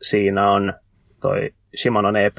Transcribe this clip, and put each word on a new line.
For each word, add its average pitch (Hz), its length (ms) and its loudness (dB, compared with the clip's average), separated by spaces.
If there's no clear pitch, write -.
siinä 101 500 0
on 98 220 0
toi 101 320 -4
Shimanon 107 400 0
E 104 120 2
P - 80 -4